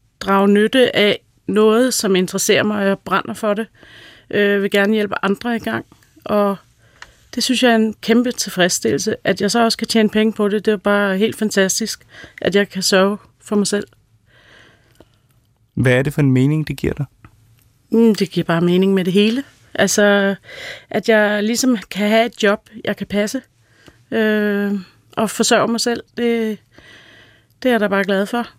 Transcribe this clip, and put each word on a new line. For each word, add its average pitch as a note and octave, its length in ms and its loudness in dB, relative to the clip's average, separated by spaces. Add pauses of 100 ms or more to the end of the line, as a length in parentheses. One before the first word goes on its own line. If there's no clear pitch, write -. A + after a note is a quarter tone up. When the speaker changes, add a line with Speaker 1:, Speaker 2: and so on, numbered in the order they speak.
(200)
Speaker 1:
drage G3 280 2
nytte G#3+ 480 4
af G#3 280 0 (240)
noget, A3 460 2
som G3 220 0
interesserer F#3 480 0
mig, G#3 140 -2
og G3 100 0
jeg G3 120 0
brænder - 340 -4
for G#3 200 -2
det. G#3+ 140 -6 (600)
Øh, G3+ 320 0
vil G3 100 -2
gerne G3+ 220 2
hjælpe G#3 280 -2
andre G3+ 340 -2
i A3 40 -4
gang, A3+ 260 -6 (400)
og G3+ 300 0 (800)
det A#3 80 -4
synes B3+ 200 0
jeg B3 80 6
er A3+ 40 4
en A3 260 2
kæmpe A#3+ 300 2
tilfredsstillelse, G#3 920 -2
at F#3+ 180 -2
jeg G3+ 100 0
så A#3 120 2
også A3+ 140 0
kan A3+ 100 -8
tjene G#3+ 220 2
penge G#3+ 240 0
på G#3 140 -2
det. G3+ 180 -2
Det A3 60 2
er G#3+ 60 0
bare G3+ 400 0
helt A3 180 0
fantastisk, G3+ 680 -2 (360)
at F3+ 140 -2
jeg G3+ 140 2
kan F#3 140 -8
sørge G3 340 2 (240)
for - 140 -4
mig G3+ 120 2
selv. G#3 200 -4 (1900)
Speaker 2:
Hvad B2 200 2
er B2+ 80 4
det C#3+ 120 -2
for - 80 0
en C3+ 100 4
mening, D3 360 2
det C#3+ 100 -8
giver - 160 -4
dig? C#3+ 120 -6 (840)
Speaker 1:
Mm, A3+ 260 4
det G3 160 -2
giver E3+ 140 -2
bare E3+ 160 0
mening F#3 320 2
med F#3+ 120 0
det F#3 80 -2
hele. A3 300 2 (300)
Altså, G3+ 640 2 (540)
at - 200 -4
jeg G#3 340 2
ligesom A#3 340 0 (140)
kan G#3 180 -2
have A3+ 160 4
et - 180 -8
job, G#3 260 0 (140)
jeg G3+ 140 -6
kan F#3+ 100 -10
passe, G#3 340 -4 (720)
øh, G#3 600 0 (420)
og G#3+ 140 -2
forsørge - 380 2
mig A#3 140 -2
selv. A#3 220 -4 (140)
Det, A3+ 400 -2 (1040)
det B3+ 60 2
er B3 40 4
jeg A3+ 60 2
da G3+ 80 0
bare G3 160 0
glad G3 220 0
for. A#3 220 -6 (120)